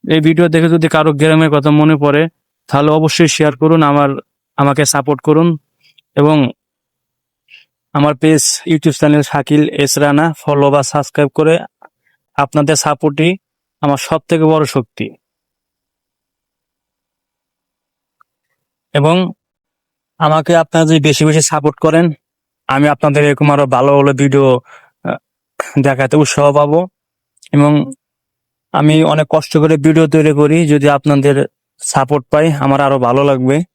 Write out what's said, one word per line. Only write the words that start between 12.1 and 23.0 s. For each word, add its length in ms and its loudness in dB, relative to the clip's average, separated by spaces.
আপনাদের 380 -2
সাপোর্টই 560 -2
আমার 160 0
সব 300 -6
থেকে 160 0
বড় 220 2
শক্তি। 420 -6
এবং 220 0
আমাকে 360 0
আপনারা 300 0
যদি 140 2
বেশি 260 0
বেশি 160 0
সাপোর্ট 380 -4
করেন, 260 2
আমি 200 0
আপনাদের 360 0